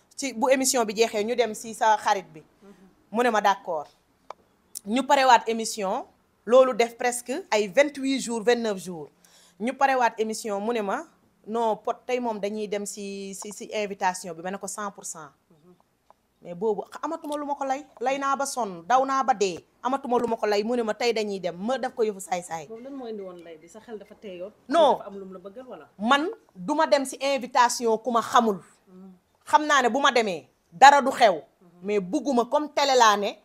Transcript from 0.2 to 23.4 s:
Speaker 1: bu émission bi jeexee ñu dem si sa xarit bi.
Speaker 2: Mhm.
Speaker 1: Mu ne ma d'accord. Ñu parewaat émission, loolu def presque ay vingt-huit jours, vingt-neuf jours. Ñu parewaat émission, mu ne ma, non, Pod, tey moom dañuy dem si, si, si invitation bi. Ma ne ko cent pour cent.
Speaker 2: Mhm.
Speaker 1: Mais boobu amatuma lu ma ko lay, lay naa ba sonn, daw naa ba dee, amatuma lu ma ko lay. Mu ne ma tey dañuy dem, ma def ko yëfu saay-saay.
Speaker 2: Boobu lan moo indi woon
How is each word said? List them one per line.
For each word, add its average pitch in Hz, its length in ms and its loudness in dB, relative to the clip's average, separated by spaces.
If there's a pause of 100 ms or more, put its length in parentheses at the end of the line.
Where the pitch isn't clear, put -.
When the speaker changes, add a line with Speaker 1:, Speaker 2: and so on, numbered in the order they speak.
Speaker 1:
bu 226 160 0
émission 262 360 2
bi 214 100 -4
jeexee 220 300 2
ñu 240 100 -4
dem 220 180 0
si 226 200 -12
sa 220 240 4
xarit 202 360 0
bi. 156 80 -20 (220)
Speaker 2:
Mhm. 196 80 -20 (400)
Speaker 1:
Mu 226 120 0
ne 247 80 2
ma 214 100 2
d'accord. 196 460 0 (1000)
Ñu 240 180 -2
parewaat 254 440 6
émission, 226 580 -4 (400)
loolu 254 280 6
def 233 220 -2
presque 247 380 -4 (180)
ay 214 160 0
vingt-huit 269 540 0
jours, 233 200 -6
vingt-neuf 226 360 0
jours. 170 320 -12 (500)
Ñu 240 140 -4
parewaat 262 440 2
émission, 220 440 -4
mu 226 120 -2
ne 226 80 -2
ma, 208 220 -4 (440)
non, 220 280 -2
Pod, 220 300 -6
tey 247 160 -2
moom 226 180 -4
dañuy 208 300 -6
dem 208 160 -4
si, 196 500 -12
si, 214 160 -14
si 202 220 -14
invitation 196 600 -4
bi. 160 80 -14
Ma 185 100 -8
ne 196 60 -6
ko 196 100 -12
cent 202 240 -8
pour 190 140 -18
cent. 156 220 -14 (240)
Speaker 2:
Mhm. 165 220 -20 (680)
Speaker 1:
Mais 175 140 -14
boobu 208 280 -2 (180)
amatuma 302 340 -6
lu 294 100 -6
ma 277 100 -4
ko 277 100 -6
lay, 269 180 -4 (160)
lay 262 200 -2
naa 277 180 0
ba 269 80 -4
sonn, 190 420 -6
daw 262 160 4
naa 269 200 0
ba 262 100 2
dee, 190 320 -2 (160)
amatuma 247 380 -2
lu 233 80 0
ma 233 100 -2
ko - 80 -4
lay. 208 180 0
Mu 240 120 -2
ne 240 80 0
ma 208 100 -2
tey 240 200 0
dañuy 208 260 -4
dem, 175 180 -6
ma 226 220 -4
def 254 160 -6
ko 240 80 -2
yëfu 208 160 -2
saay-saay. - 480 -8
Speaker 2:
Boobu 226 160 -16
lan 277 100 -14
moo 262 140 -12
indi 220 160 -10
woon 180 200 -16